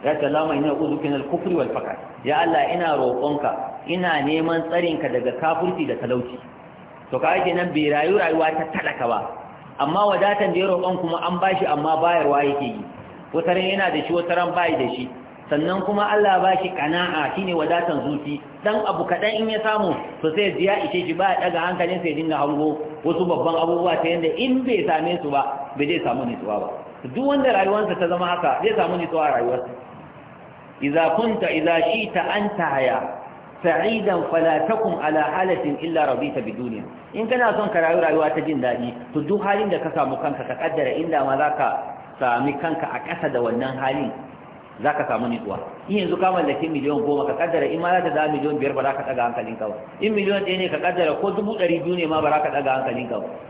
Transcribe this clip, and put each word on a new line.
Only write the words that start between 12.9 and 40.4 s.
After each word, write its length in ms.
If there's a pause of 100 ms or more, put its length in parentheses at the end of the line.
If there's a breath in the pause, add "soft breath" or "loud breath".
Wata 200
ran 100
yana 280
da 160
shi, 60
wata 220
ran 200
bai 160
da 240
shi. 140 (400)
Sannan 360
kuma 240
Allah 320
ba 160
shi 160
kana'a, 600
shine 180
wadatan 480
zuci. 400 (220)
Dan 240
abu 180
kaɗan 320
in 120
ya 120
samu, 320 (280)
to, 120
sai 240
ya 160 (160)
ishe 160
shi, 80
ba 240
ya 120
ɗaga 100 (100)
hankalin, 320
sai 80
ya 80
dinga 200
hango 440 (240)
wasu 240
babban 240
abubuwa, 480
ta 80
yanda 200 (120)
in 240
bai 240
same 320
su 80
ba, 480
bai 80
zai 180
samu 220
nutsuwa 400
ba. 40 (440)
Duk 120
wanda 280
rayuwarsa 460
ta 100
zama 160
haka, 400
zai 100
samu 220
nutsuwa 240
a 160
rayuwarsa. 320 (1120)
"Idza 220 (120)
kunta, 380
idza 220 (180)
shi'ta 320
an 320
tahya 400 (640)
sa'idan, 720
fala 320
takum 320
ala 320
halatin 560
illa 240
radita 320
bid 160
dunya." 240 (320)
In 160
kana 240
son 160
ka 160
rayu 160
rayuwa 320
ta 80
jin 240
daɗi, 480
to, 80
duk 240
halin 240
da 80
ka 160
samu 240
kanka, 260